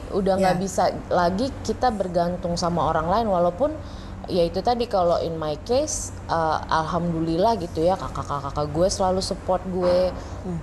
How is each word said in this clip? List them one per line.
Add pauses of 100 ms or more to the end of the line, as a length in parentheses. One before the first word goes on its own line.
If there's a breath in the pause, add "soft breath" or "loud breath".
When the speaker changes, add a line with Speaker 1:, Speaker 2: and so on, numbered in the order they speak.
(100)
Speaker 1:
udah
nggak
Speaker 2:
Ya.
Speaker 1:
bisa (260)
lagi (100)
kita
bergantung
sama
orang
lain,
walaupun (540 loud breath)
ya
itu
tadi
kalau
in
my
case, (100)
eh, (120)
alhamdulillah
gitu
ya,
kakak-kakak
gue
selalu
support
gue, (260 loud breath)
Speaker 2:
Hmm.